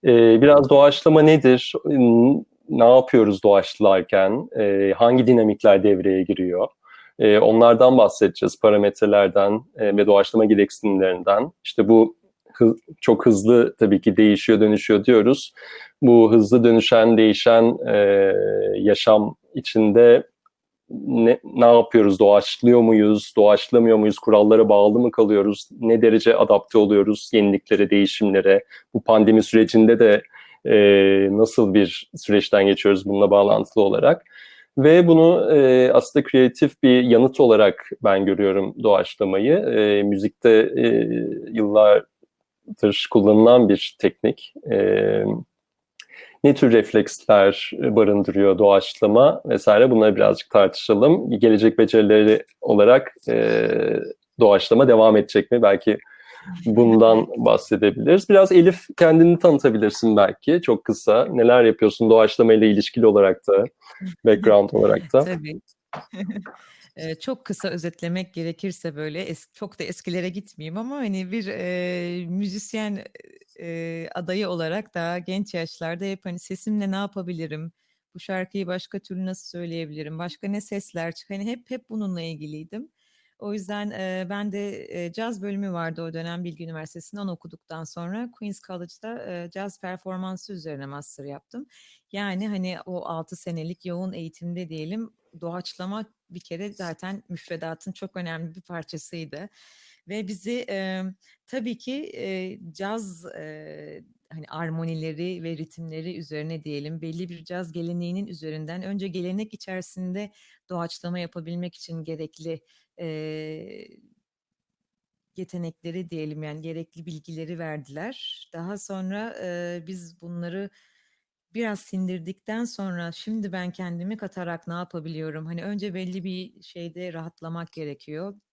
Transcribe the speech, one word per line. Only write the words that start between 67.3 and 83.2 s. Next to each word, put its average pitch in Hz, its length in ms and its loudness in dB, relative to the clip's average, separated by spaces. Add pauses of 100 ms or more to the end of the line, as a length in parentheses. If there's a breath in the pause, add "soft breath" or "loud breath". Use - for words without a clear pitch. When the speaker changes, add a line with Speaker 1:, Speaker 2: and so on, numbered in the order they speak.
Speaker 2:
kısa 190 240 -10
özetlemek 175 640 -10
gerekirse 165 600 -12
böyle 156 340 -12
es-, - 240 -16
çok - 260 -18
da 175 40 -10
eskilere 180 460 -10
gitmeyeyim 175 480 -16
ama 247 180 -12
hani 190 360 -10
bir, 220 140 -10
eee, 180 800 -10
müzisyen, 202 800 -10 (560)
eee, 165 560 -12
adayı 185 340 -8
olarak 175 440 -10
daha 170 260 -8
genç 190 340 -10
yaşlarda 170 520 -12
hep 196 200 -12
hani 175 140 -14
sesimle 202 520 -8
ne 190 40 -6
yapabilirim, 170 760 -12 (440)
bu 180 40 -20
şarkıyı 185 480 -12
başka 180 320 -12
türlü 185 260 -12
nasıl 185 220 -14
söyleyebilirim, 160 720 -14
başka 175 280 -14
ne 202 140 -10
sesler 175 500 -12
çık-, - 180 -20
hani 196 160 -12
hep, 240 240 -14
hep 254 200 -16
bununla 196 320 -10
ilgiliydim. 165 680 -16 (500)